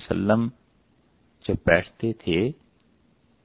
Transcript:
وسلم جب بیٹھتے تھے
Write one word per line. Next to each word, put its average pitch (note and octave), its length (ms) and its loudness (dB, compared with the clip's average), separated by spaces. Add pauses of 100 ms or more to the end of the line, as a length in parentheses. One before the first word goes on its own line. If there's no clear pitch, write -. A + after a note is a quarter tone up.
وسلم G#2 460 0 (1000)
جب G2 60 0 (120)
بیٹھتے F2+ 460 0
تھے G2 380 -2 (960)